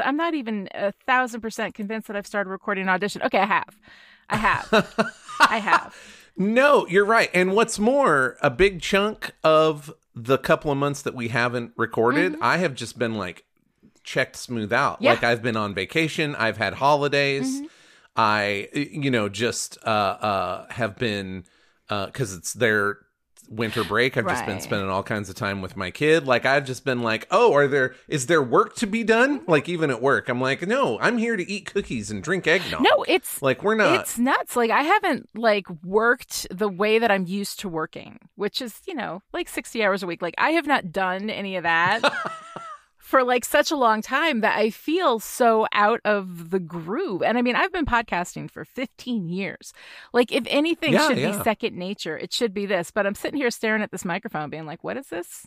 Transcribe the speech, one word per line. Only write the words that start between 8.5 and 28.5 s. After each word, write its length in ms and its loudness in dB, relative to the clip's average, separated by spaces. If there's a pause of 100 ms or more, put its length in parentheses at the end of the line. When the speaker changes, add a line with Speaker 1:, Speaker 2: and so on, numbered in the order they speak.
Speaker 2:
big 320 2
chunk 480 0 (120)
of 520 4 (200)
the 240 0
couple 320 0
of 60 0
months 260 -2
that 120 -4
we 140 -6
haven't 480 -2
recorded, 580 2
Speaker 1:
Mm-hmm. 100 -4
Speaker 2:
I 140 4
have 160 -2
just 240 -10
been, 160 -2
like, 300 -8 (580)
checked 340 -4
smooth 360 -6
out. 280 0
Speaker 1:
Yeah. 120 4
Speaker 2:
Like, 120 -2
I've 180 2
been 140 -2
on 160 -2
vacation. 640 -4
I've 240 -2
had 160 -2
holidays. 840 0
Speaker 1:
Mm-hmm. 80 -10 (540)
Speaker 2:
I, 540 0
y-, 160 -2
you 220 -2
know, 160 2
just, 580 -4
uh, 20 -2
uh, 840 0
have 240 -4
been, 480 -6 (440)
uh, 200 -4
'cause 260 -6
it's 180 -10
their 460 2 (500)
winter 360 -2
break. 320 0
I've 100 0
just 180 -2
been 120 -4
Speaker 1:
Right. 60 -8
Speaker 2:
spending 280 -4
all 140 -2
kinds 260 -6
of 60 -14
time 260 -4
with 140 -10
my 160 -6
kid. 340 2
Like, 180 4
I've 220 2
just 180 -8
been 160 -2
like, 300 -2
"Oh, 240 6
are 140 6
there, 260 0 (140)
is 180 -2
there 160 4
work 340 2